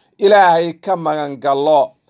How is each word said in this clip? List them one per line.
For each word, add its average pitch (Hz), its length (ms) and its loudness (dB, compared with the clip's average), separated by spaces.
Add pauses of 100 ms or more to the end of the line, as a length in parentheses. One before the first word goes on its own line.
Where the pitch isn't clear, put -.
(220)
Ilaahay 175 540 2
ka 190 220 -8
magan 151 440 -8
gallo. 139 420 0 (280)